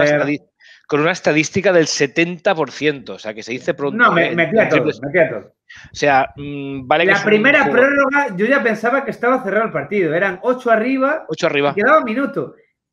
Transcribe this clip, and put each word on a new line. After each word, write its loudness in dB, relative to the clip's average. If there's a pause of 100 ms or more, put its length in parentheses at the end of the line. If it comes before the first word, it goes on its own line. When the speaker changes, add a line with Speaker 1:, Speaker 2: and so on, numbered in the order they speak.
Speaker 1:
perder. 2
Speaker 2:
estadi-, -4 (460)
con 0
una 2
estadística 0
del 4
setenta -2
por -2
ciento, -6
o -14
sea, -12
que -14
se -12
dice -4
pronto, -6
Speaker 1:
No, 4
me-, 2
Speaker 2:
¿eh? -4
Speaker 1:
metía 2
Speaker 2:
En 0
Speaker 1:
todo, 2
Speaker 2:
triples. -4
Speaker 1:
metía 0
todo. -8
Speaker 2:
O -20
sea, 2
mm, -10
vale 2
que 4
Speaker 1:
La 4
Speaker 2:
es -4
un -8
Speaker 1:
primera 4
Speaker 2:
jugador 4
Speaker 1:
prórroga 0
yo 0
ya 2
pensaba 0
que -6
estaba 0
cerrado 0
el -6
partido, -2
eran -2
ocho -2
arriba 0
Speaker 2:
Ocho -2
arriba. 0
Speaker 1:
y -2
quedaba 4
un 0
minuto. -4 (380)